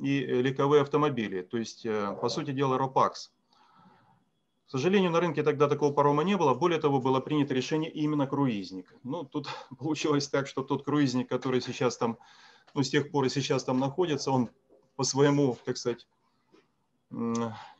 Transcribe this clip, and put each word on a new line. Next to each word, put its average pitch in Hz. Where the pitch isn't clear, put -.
и 135
легковые 139
автомобили, 123
то -
есть, 113
э, 101
по 123
сути 143
дела, 135
«Ропакс». 131
К -
сожалению, 180
на 165
рынке 156
тогда 147
такого 143
парома 147
не 196
было. 151
Более 160
того, 139
было 131
принято 147
решение 156
именно 151
круизник. 107
Ну, 151
тут 143
<laughs> -
получилось 147
так, 139
что -
тот 139
круизник, 127
который 127
сейчас 123
там, 113
ну, 147
с 131
тех 147
пор 139
и 127
сейчас 135
там 127
находится, 139
он 127
по -
своему, 143
так 127
сказать, -
м, 117